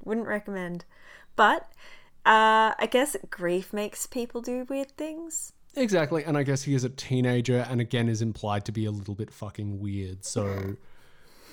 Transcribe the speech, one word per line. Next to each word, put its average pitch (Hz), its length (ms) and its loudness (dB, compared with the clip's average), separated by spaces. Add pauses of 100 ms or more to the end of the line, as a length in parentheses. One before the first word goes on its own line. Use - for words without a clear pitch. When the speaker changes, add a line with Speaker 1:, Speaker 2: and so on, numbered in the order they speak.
Speaker 1:
Wouldn't 220 200 -4
recommend. 190 600 -8 (500)
But, 233 280 4 (600)
uh, 220 540 6
I 220 100 -2
guess 254 280 0 (120)
grief 180 440 -4
makes 208 340 -8
people 240 320 -8
do 247 300 -6
weird 277 260 -6
things. 320 560 -2 (240)
Speaker 2:
Exactly, 170 480 4
and 147 140 2
I 143 60 2
guess 135 200 2
he 143 100 2
is 127 120 4
a 123 40 -2
teenager, 123 800 2
and 123 120 2
again 117 260 2
is 110 140 0
implied 107 420 -2
to - 80 -6
be 110 140 -2
a 104 60 -2
little 101 220 -8
bit 107 160 -8
fucking 101 520 -10
weird, 98 420 -6
so, 98 540 -4 (760)